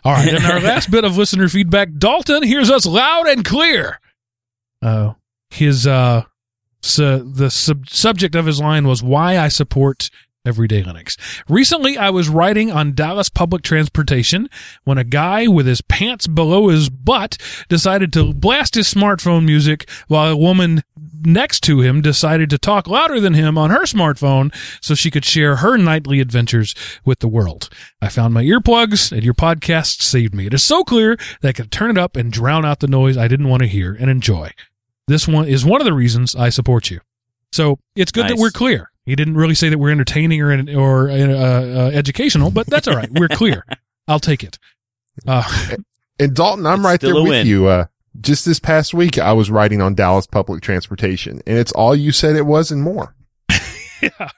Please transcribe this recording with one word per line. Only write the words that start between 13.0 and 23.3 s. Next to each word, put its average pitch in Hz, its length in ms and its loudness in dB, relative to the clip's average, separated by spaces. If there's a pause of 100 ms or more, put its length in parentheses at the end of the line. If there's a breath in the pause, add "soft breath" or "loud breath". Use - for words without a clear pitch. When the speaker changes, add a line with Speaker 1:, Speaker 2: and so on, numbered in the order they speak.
Speaker 1:
public 175 340 -2
transportation 156 880 -2 (340 loud breath)
when 135 160 0
a 123 40 -2
guy 175 440 0
with 160 180 4
his 123 160 0
pants 226 460 -4
below 170 420 2
his 156 200 2
butt 175 480 -2 (320 loud breath)
decided 185 440 0
to 156 220 2
blast 233 400 0
his 214 180 0
smartphone 175 520 2
music 151 440 0 (180 loud breath)
while 151 240 2
a 156 60 0
woman 170 460 2 (420)
next 196 380 2
to 143 180 2
him 127 200 2
decided 156 480 0
to 143 80 0
talk 202 300 0
louder 262 320 0
than 190 140 2